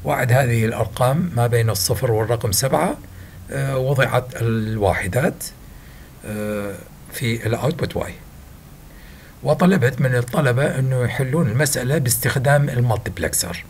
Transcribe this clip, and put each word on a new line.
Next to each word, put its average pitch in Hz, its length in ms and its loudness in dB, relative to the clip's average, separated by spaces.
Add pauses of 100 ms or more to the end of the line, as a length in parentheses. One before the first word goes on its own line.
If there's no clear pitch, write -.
وعد 127 280 0
هذه 120 340 4
الأرقام 127 680 0
ما 120 120 2
بين 117 220 2
الصفر 117 420 0
والرقم 113 400 0
سبعة، 147 460 0 (540)
آه، 135 260 -2
وضعت 127 640 0
الواحدات، 110 1000 0 (840)
آه، 104 500 -6 (380)
في 117 340 -2
ال 113 120 0
output 123 380 -2
Y. - 140 -6 (1300)
وطلبت 156 580 4
من 127 140 2
الطلبة 123 640 2
أنه 131 240 2
يحلون 135 460 0
المسألة 139 480 2
باستخدام 139 720 2
المالتيبلكسر. - 1000 0